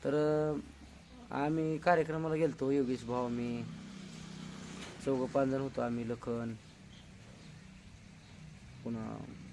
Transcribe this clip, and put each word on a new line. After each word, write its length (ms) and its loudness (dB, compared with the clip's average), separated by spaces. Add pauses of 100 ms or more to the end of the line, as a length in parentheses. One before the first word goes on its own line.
तर, 100 4
अं, 460 4 (840)
आम्ही 340 4
कार्यक्रमाला 560 6
गेलतो, 360 4
योगेश 340 4
भाऊ, 240 2
मी, 340 -2 (1400)
चौघं 220 2
पाच 220 4
जण 120 2
होतो 200 -2
आम्ही, 280 0
लखन, 460 -2 (2250)
पुन्हा 340 -6 (340)